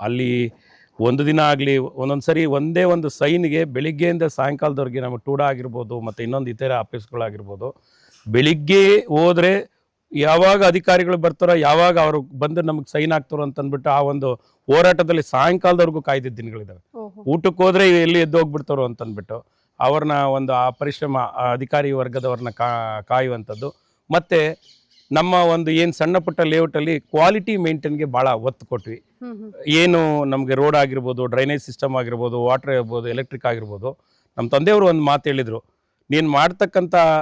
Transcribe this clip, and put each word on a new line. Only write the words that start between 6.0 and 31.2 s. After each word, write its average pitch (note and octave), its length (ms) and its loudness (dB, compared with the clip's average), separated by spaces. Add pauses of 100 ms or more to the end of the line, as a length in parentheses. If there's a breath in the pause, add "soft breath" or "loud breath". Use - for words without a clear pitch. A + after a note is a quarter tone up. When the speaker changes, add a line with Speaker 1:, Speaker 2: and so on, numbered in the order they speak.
Speaker 1:
ಮತ್ತೆ A2+ 220 -10
ಇನ್ನೊಂದು B2+ 260 -6
ಇತರ C3 240 -4
ಆಫೀಸ್‌ಗಳಾಗಿರ್ಬೋದು, G#2+ 1000 -10 (520 soft breath)
ಬೆಳಿಗ್ಗೆ D#3+ 680 4
ಹೋದ್ರೆ F3 760 2 (420)
ಯಾವಾಗ F3+ 500 4
ಅಧಿಕಾರಿಗಳು F3+ 520 2
ಬರ್ತಾರೋ, E3+ 360 2
ಯಾವಾಗ E3 460 4
ಅವ್ರು D3+ 220 2
ಬಂದು D3+ 400 -4
ನಮಗ್ D#3 260 -4
ಸೈನ್ D3+ 240 -2
ಹಾಕ್ತಾರೋ D3+ 320 -4
ಅಂತ C#3 160 -8
ಅಂದ್ಬಿಟ್ಟು C#3 300 -4
ಆ C#3+ 120 2
ಒಂದು C#3 320 -2 (340)
ಹೋರಾಟದಲ್ಲಿ E3 560 4
ಸಾಯಂಕಾಲದವರೆಗೂ E3+ 800 2
ಕಾಯ್ದಿದ್ದ C3 360 -4
ದಿನಗಳಿದಾವೆ. A2 600 -16
Speaker 2:
ಓಹೋ. G#3+ 240 -16
Speaker 1:
ಊಟಕ್ಕೆ E3+ 420 0
ಹೋದ್ರೆ F#3 380 4
ಎಲ್ಲಿ E3+ 200 4
ಎದ್ದು D#3+ 160 0
ಹೋಗ್ಬಿಡ್ತಾರೋ D3 480 -2
ಅಂತ A#2+ 160 -8
ಅಂದ್ಬಿಟ್ಟು A2 440 -12 (340)
ಅವ್ರನ್ನ D3 320 0
ಒಂದು C3+ 420 0
ಆ B2+ 160 0
ಪರಿಶ್ರಮ, C#3+ 480 -6
ಆ B2 340 -4
ಅಧಿಕಾರಿ C#3 400 -2
ವರ್ಗದವ್ರನ್ನ B2+ 580 -4
ಕಾ-, A2+ 560 -6
ಕಾಯುವಂಥದ್ದು. B2+ 680 -4 (360)
ಮತ್ತೆ D#3+ 640 -2 (380)
ನಮ್ಮ E3+ 220 0
ಒಂದು E3+ 380 2
ಏನ್ E3 220 0
ಸಣ್ಣ E3+ 240 0
ಪುಟ್ಟ F3 240 -4
ಲೇಔಟ್ D#3+ 360 0
ಅಲ್ಲಿ D3+ 220 -2
ಕ್ವಾಲಿಟಿ G3 580 0
ಮೇಂಟೈನ್‌ಗೆ D#3 480 -4
ಬಹಳ B2+ 220 0
ಒತ್ತು A#2+ 380 -4
ಕೊಟ್ವಿ. A2 300 -8
Speaker 2:
ಹ್ಮ್, A#3+ 420 -18
ಹ್ಮ್. G#3+ 160 -18 (140)
Speaker 1:
ಏನು D#3+ 580 2
ನಮ್ಗೆ C3+ 280 -2
ರೋಡ್ D3 220 2
ಆಗಿರ್ಬೋದು, B2+ 500 -2